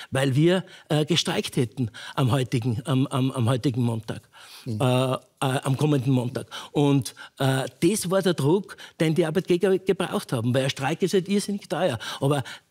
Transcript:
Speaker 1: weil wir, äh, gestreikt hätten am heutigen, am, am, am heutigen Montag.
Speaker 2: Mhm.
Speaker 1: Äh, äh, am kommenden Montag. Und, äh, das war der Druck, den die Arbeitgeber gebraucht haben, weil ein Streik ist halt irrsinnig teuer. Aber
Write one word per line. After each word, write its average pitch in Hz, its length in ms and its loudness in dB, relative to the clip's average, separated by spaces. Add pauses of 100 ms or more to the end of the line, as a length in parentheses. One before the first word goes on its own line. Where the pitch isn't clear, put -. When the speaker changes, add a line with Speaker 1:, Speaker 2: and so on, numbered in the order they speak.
(120)
Speaker 1:
weil 135 240 0
wir, 175 300 4 (240)
äh, 151 160 2
gestreikt 175 500 -2
hätten 123 360 -2 (220)
am 131 180 2
heutigen, 123 520 0
am, 135 240 0
am, 131 240 -2
am 117 180 0
heutigen 131 340 0
Montag. 117 440 -6 (380)
Speaker 2:
Mhm. 110 160 -4
Speaker 1:
Äh, 127 320 2
äh, - 40 -4 (220)
am 135 360 -2
kommenden 139 380 2
Montag. 123 340 -2 (240)
Und, 143 440 2 (240)
äh, 135 260 0 (140)
das 175 320 0
war 190 100 2
der 180 140 2
Druck, 160 420 0 (220)
den 160 160 2
die 170 100 4
Arbeitgeber 185 540 2
gebraucht 190 540 -2
haben, 120 200 0
weil 131 120 2
ein 135 40 0
Streik 135 320 -4
ist 190 140 0
halt 175 140 2
irrsinnig 202 380 -2
teuer. 165 300 0 (220)
Aber 139 240 0 (280)